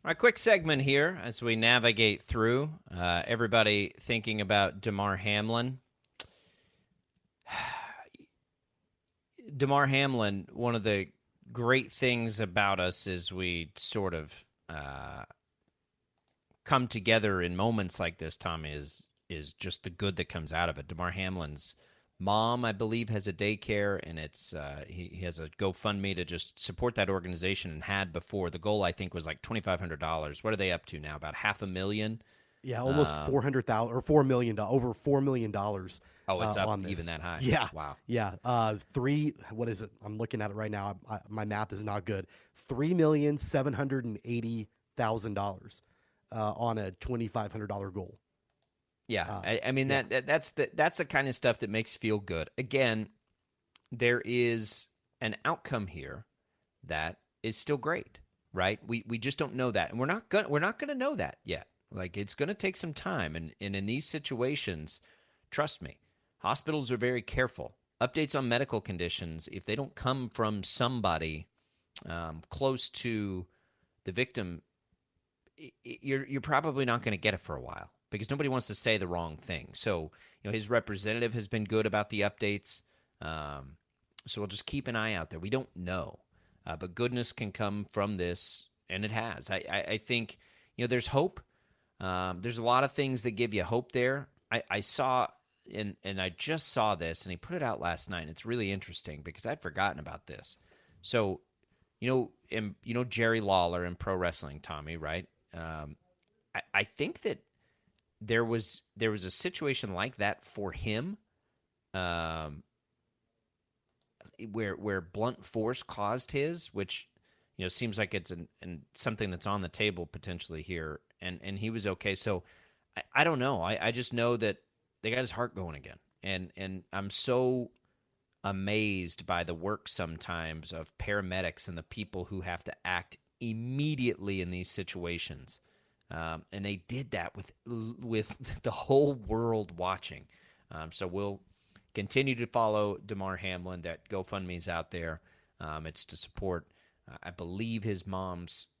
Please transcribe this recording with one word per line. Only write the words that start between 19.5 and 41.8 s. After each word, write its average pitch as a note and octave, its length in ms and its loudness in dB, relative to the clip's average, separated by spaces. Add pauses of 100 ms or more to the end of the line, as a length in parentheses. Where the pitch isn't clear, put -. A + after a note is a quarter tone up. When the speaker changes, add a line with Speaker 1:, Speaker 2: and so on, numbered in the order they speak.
Speaker 1:
just - 260 -4
the F#2+ 80 -8
good F#2 280 -2
that F2+ 120 -4
comes D#2 240 -6
out E2+ 160 2
of C#2+ 80 -4
it. C#2+ 100 -10
Damar F2 220 -2
Hamlin's F2 640 -4 (440)
mom, A2 460 4
I A2+ 80 2
believe, A2 380 0
has G#2 180 0
a F#2 60 -2
daycare, G2+ 680 0
and E2 140 -8
it's, - 360 -4
uh, D2 340 -8
he, F2 240 -10
he F2 140 -8
has E2 120 -4
a D#2 120 -8 (100)
GoFundMe G2 560 0
to F2 80 -2
just E2+ 340 -4
support A#2 380 0
that G2 140 2
organization F2+ 600 -2
and D#2 120 -8
had F#2+ 300 0
before. F2 360 -2
The E2+ 80 -8
goal, G#2 260 2
I F2 100 2
think, F#2 200 -6
was, E2 120 -4
like, D#2 160 -6
twenty-five F#2+ 400 -2
hundred D#2+ 180 -6
dollars. D#2 420 -2
What A2 120 0
are - 20 2
they F#2+ 160 2
up E2+ 140 0
to D#2 140 -10
now? D2+ 180 -8
About D2+ 180 -8
half G#2 260 0
a G#2 60 -4
million? G#2 540 -2 (420)
Speaker 2:
Yeah, A#2+ 200 -2
almost C#3 300 4
Speaker 1:
Um, - 160 -2
Speaker 2:
four C3+ 120 4
hundred C3 260 0
thousand A#2 260 2
or B2+ 80 -2
four D3+ 220 8
million, B2 340 4
over A#2+ 360 2
four C#3+ 260 2
million B2+ 320 2
dollars, G2 480 -2 (300)
Speaker 1:
Oh, G2 120 2
it's G#2+ 140 2
Speaker 2:
uh, G2+ 60 4
Speaker 1:
up G#2+ 80 4
Speaker 2:
on G2+ 140 0
this. F2+ 100 -4
Speaker 1:
even E2+ 140 -2
that E2 120 -4
high. E2+ 220 -4
Speaker 2:
Yeah. C3 320 4
Speaker 1:
Wow. D2+ 240 -8 (100)
Speaker 2:
Yeah. A2 280 0 (100)
Uh, A2+ 300 4 (180)
three, C#3+ 400 2 (160)
what A#2 180 -2
is G#2+ 140 -2
it? G#2 100 -10 (100)
I'm G#2+ 160 -8
looking A2+ 240 -2
at G#2 100 -2
it G2+ 40 -10
right G#2+ 160 -4
now. G2+ 260 -4 (120)
I, G#2+ 60 -4
I, G2 120 -8
my G#2+ 160 -4
math G#2 300 -2
is G2+ 100 -6